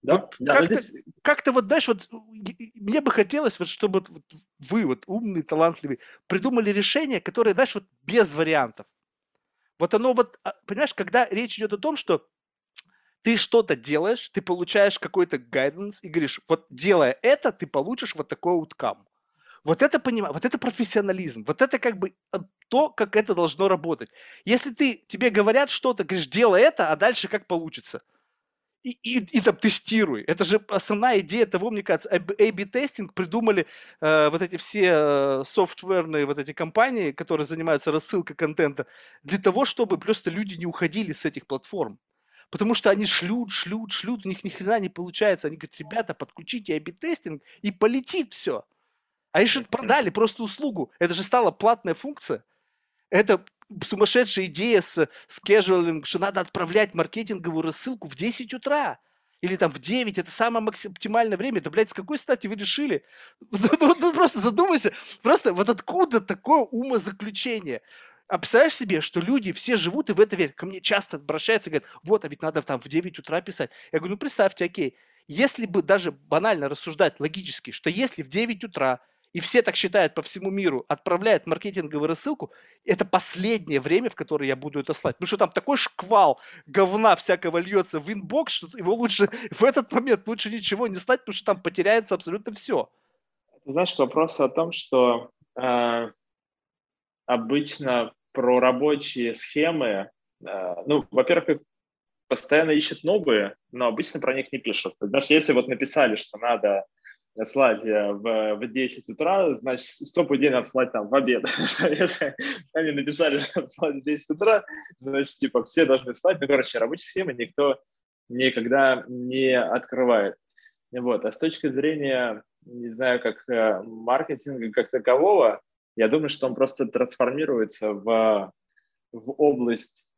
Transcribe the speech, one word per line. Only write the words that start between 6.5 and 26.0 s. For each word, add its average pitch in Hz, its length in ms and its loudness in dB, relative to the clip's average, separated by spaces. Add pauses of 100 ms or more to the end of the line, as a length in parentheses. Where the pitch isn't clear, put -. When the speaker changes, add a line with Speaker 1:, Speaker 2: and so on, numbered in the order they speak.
Speaker 2:
решение, 208 500 0
которое, 214 340 0
знаешь, 247 200 2
вот 202 100 -8 (180)
без 180 300 4
вариантов. 147 540 0 (920)
Вот 175 160 0
оно 240 200 2
вот, - 300 0
а, - 100 -6 (120)
понимаешь, 247 280 -4
когда 208 360 2
речь 214 280 -6
идёт 208 160 -4
о 202 40 -10
том, 294 180 -2
что - 320 -2 (960)
ты 226 140 2
что-то 202 400 2
делаешь, 147 540 -2
ты 185 120 -4
получаешь 185 560 2
какой-то 170 400 -2
гайденс 143 640 -4
и 143 60 -14
говоришь: 156 400 -2
«Вот - 220 0
делая 143 520 2
это, 254 300 4
ты - 140 -10
получишь 196 500 -6
вот 151 120 -8
такой 175 320 -2
outcome». 127 380 -6 (680)
Вот 165 180 2
это 294 180 4
понима-, 214 320 -4
вот 160 120 -8
это 247 140 -2
профессионализм, 185 880 -2
вот 156 160 0
это 247 180 0
как 226 180 -2
бы, 190 160 -6 (180)
э, 190 60 -6 (300)
то, 285 220 2
как 208 260 -2
это 208 180 2
должно 170 340 0
работать. 165 420 -2 (360)
Если 247 260 0
ты, 254 360 0
тебе 220 220 0
говорят 220 400 4
что-то, 254 340 -2